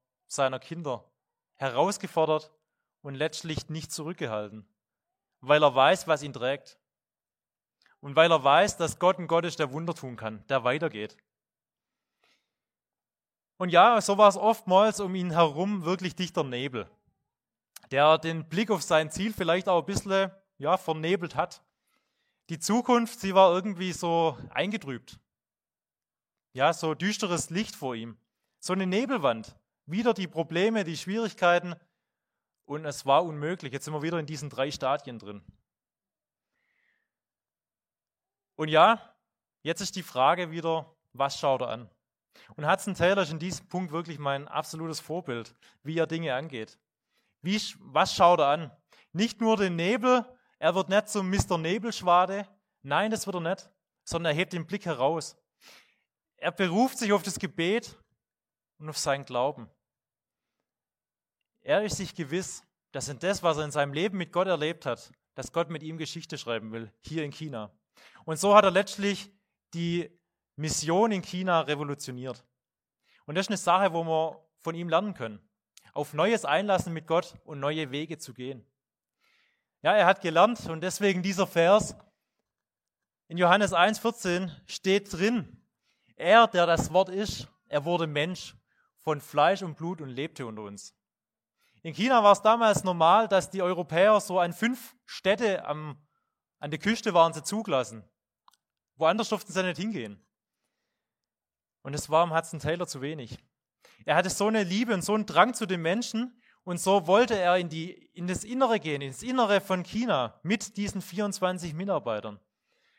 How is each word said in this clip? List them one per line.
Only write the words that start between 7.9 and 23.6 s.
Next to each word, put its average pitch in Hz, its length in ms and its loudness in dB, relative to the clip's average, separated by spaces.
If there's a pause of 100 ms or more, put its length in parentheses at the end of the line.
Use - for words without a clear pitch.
Und 143 140 -8
weil 165 160 8
er 151 100 4
weiß, 160 360 4
dass 165 200 -4
Gott 185 200 2
ein 170 100 -8
Gott 165 160 2
ist, 170 140 -6
der 139 140 -2
Wunder 165 220 -6
tun 127 220 -14
kann, 107 300 -10
der 131 180 0
weitergeht. 123 540 -4 (2500)
Und 185 100 -2
ja, 196 320 8
so 202 160 0
war 208 120 10
es 196 100 0
oftmals 208 640 4
um 190 140 -4
ihn 180 160 -4
herum 170 540 2
wirklich 180 320 -4
dichter 175 260 -2
Nebel, 127 480 -6 (1000)
der 147 260 6
den 165 320 -6
Blick 202 220 -2
auf 180 120 -2
sein 156 280 2
Ziel 208 240 -6
vielleicht 180 340 -2
auch 175 120 2
ein 156 60 -4
bisschen, 190 440 -2 (260)
ja, 160 220 0
vernebelt 165 560 -4
hat. 165 280 -6 (880)
Die 165 100 -8
Zukunft, 240 640 0
sie 190 140 -2
war 190 180 8
irgendwie 185 400 -4